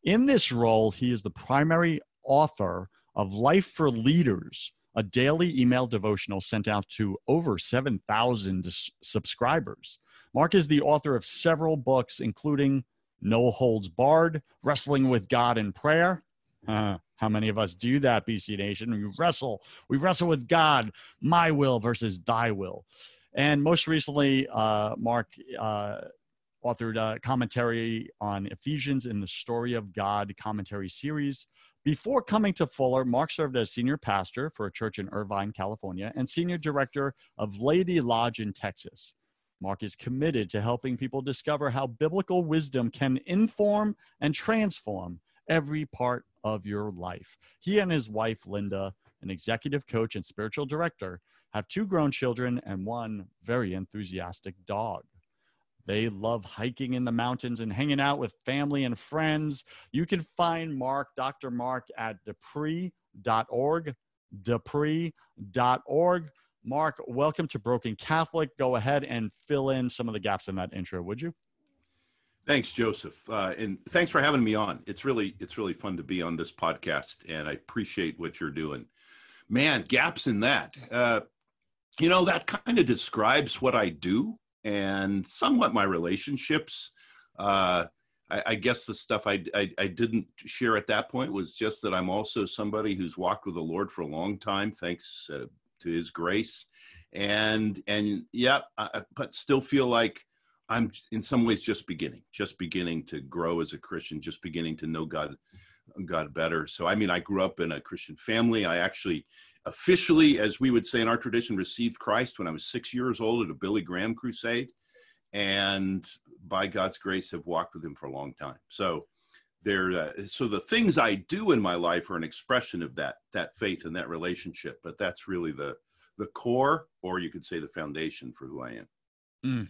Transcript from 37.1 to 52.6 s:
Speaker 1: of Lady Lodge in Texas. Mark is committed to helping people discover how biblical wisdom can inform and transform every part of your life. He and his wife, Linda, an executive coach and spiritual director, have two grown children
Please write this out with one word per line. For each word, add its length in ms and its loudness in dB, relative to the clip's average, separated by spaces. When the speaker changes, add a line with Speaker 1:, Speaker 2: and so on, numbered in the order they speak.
Speaker 1:
of 200 -4
Lady 400 4
Lodge 400 2
in 140 -4
Texas. 600 -10
Mark 220 -6
is 140 -8
committed 560 -2
to 100 -2
helping 360 -2
people 240 -4
discover 500 -2
how 160 0
biblical 560 0
wisdom 480 0
can 340 0
inform 720 2
and 160 0
transform 840 -2
every 360 0
part 400 -2
of 220 -2
your 260 -4
life. 460 -12
He 200 2
and 120 2
his 180 0
wife, 360 -2
Linda, 480 -4
an 80 -8
executive 560 -4
coach 280 -2
and 80 -6
spiritual 440 -6
director, 540 -6
have 140 -4
two 200 -2
grown 240 2
children 540 -2